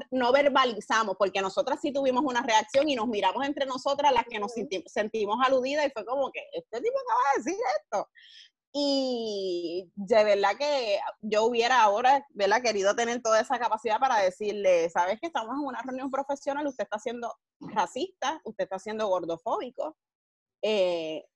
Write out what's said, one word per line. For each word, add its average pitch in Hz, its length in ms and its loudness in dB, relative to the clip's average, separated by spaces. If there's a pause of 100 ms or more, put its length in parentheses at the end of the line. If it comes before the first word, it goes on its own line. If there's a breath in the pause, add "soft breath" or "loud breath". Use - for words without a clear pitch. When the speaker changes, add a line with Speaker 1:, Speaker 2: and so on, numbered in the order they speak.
(100)
Speaker 1:
no 254 220 2
verbalizamos", 254 840 2
porque 196 220 0
nosotras 196 400 -2
sí 294 120 -2
tuvimos 262 320 0
una 247 180 -2
reacción 233 460 2
y 285 60 2
nos 226 140 -2
miramos 208 380 0
entre 277 200 -4
nosotras 277 460 0
las 240 140 2
que 233 120 -8
nos 202 140 -6
Speaker 2:
Ujú. 226 80 -6
Speaker 1:
senti-, 294 260 -6
sentimos 214 580 -2
aludidas 269 420 2
y 277 40 0
fue 220 140 -10
como 254 260 -4
que, - 100 -12 (120)
"Este 196 280 -8
tipo 480 200 -2
acaba 494 200 0 (160)
de 294 60 -2
decir 349 180 -4 (220)
esto". - 260 -6 (680 loud breath)
Y 208 1160 -2
de 214 300 4
verdad 202 340 2
que 269 400 0 (240)
yo 214 220 0
hubiera 240 380 4
ahora, 254 480 4
¿verdad?, 202 300 2
querido 208 360 2
tener 233 260 -2
toda 220 180 4
esa 240 180 -2
capacidad 220 420 -2
para 254 180 2
decirle, 190 720 2
"¿Sabes 190 300 0
que 339 80 -6
estamos 233 280 -4
en 294 80 -4
una 247 180 -6
reunión 262 280 -8
profesional? 277 560 -4
Usted 262 180 -4
está 214 140 -6
siendo 233 340 -8 (280)
racista, 277 840 -4
usted 214 200 -6
está 190 160 -8
siendo 214 280 -4
gordofóbico, 233 880 -4 (640)
eh, 175 640 0 (120)